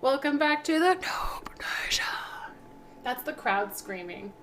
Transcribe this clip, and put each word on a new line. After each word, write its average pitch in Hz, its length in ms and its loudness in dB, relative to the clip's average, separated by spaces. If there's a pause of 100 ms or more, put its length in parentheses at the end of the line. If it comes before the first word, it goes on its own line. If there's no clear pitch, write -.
Welcome 285 360 4
back 294 280 4
to 320 140 4
the 359 220 8
Noob - 460 -4 (120)
Nation. - 460 -2 (960)
That's 247 200 -4
the 302 100 -4
crowd 302 440 0
screaming. 185 640 -10